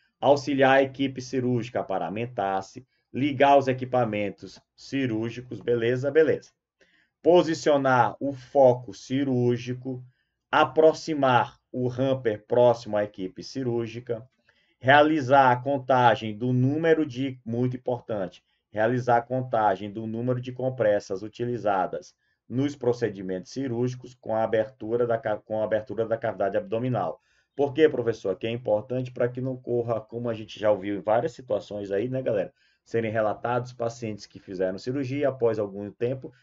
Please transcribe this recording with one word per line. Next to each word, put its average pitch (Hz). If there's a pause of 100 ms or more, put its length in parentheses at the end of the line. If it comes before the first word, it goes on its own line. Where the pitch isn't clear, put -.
(180)
auxiliar 135
a 139
equipe 135
cirúrgica 123
a 92
paramentar-se, 98 (260)
ligar 139
os 131
equipamentos 113 (160)
cirúrgicos, 120
beleza? 120
Beleza. 151 (720)
Posicionar 139
o 139
foco 123
cirúrgico, 127 (480)
aproximar 151 (100)
o 123
hamper 123
próximo 117
à 104
equipe 92
cirúrgica, 117 (520)
realizar 139
a 120
contagem 123
do 123
número 151
de, 127
muito 123
importante, 117 (280)
realizar 120
a 120
contagem 110
do 110
número 120
de 127
compressas 113
utilizadas 101 (340)
nos 139
procedimentos 98
cirúrgicos 127
com 113
a 110
abertura 110
da 113
ca-, 107
com 110
a 107
abertura 107
da 110
cavidade 98
abdominal. 104 (340)
Por 135
quê, 151
professor? 113
Que -
é 113
importante 123
pra 120
que 123
não 131
corra, 120
como 120
a 113
gente 107
já 107
ouviu 101
em 95
várias 107
situações 101
aí, 104
né, 131
galera? 107 (300)
Serem 113
relatados 117
pacientes 113
que -
fizeram 95
cirurgia, 135
após 117
algum 101
tempo, 127 (100)